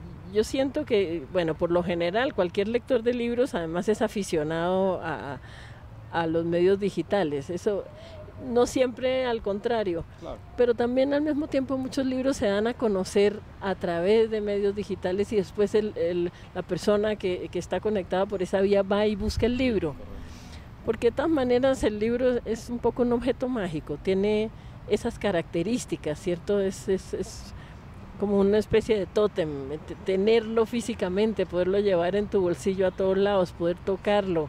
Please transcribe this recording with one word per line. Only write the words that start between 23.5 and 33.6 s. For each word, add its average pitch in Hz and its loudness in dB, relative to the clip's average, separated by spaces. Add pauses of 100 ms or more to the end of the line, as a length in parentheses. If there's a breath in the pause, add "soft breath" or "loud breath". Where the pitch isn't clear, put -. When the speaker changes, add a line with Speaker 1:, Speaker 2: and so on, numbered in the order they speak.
Speaker 1:
tiene 214 2 (380 loud breath)
esas 220 -2
características, 170 -2
¿cierto? 180 0
Es, 190 -2
es, 190 -2
es - -8 (640 loud breath)
como 202 2
una 202 6
especie 214 2
de 185 0
tótem, 196 0 (380)
te-, 147 -10 (100)
tenerlo 220 4
físicamente, 208 0
poderlo 180 2
llevar 180 2
en 208 0
tu 202 0
bolsillo 185 2
a 185 2
todos 190 2
lados, 196 4
poder 175 0